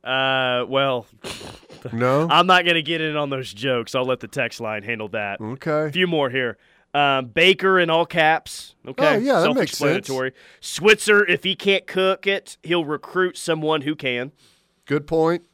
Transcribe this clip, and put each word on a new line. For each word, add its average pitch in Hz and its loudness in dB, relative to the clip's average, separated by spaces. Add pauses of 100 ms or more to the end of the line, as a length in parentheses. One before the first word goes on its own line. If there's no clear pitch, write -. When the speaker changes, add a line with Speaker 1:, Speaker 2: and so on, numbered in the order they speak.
Speaker 1:
Uh, 131 0
well, 135 -2 (840)
Speaker 2:
No? 131 2
Speaker 1:
<laughs> - 0
I'm 175 4
not 180 6
gonna 170 4
get 160 -4
in 156 -4
on 147 -2
those 127 -6
jokes. 120 -2
I'll 127 0
let 127 -2
the 107 -12
text 120 -6
line 107 -6
handle 107 -6
that. 101 -6
Speaker 2:
Okay. 151 -4
Speaker 1:
A 147 -8
few 180 0
more 151 0
here. 123 -4 (380)
Um, 139 2
Baker 185 4
in 165 2
all 165 4
caps. - 0 (120)
Okay. 143 2
Speaker 2:
Oh, - 0
yeah, 240 2
that 202 2
makes 208 0
sense. - -10
Speaker 1:
Self-explanatory. 131 -2 (280)
Switzer, 208 4
if 175 0
he 190 -2
can't 196 0
cook 190 0
it, - -4
he'll 170 0
recruit 170 -4
someone 156 -2
who 151 -4
can. 131 -6 (560)
Speaker 2:
Good 147 -4
point. 165 0 (120)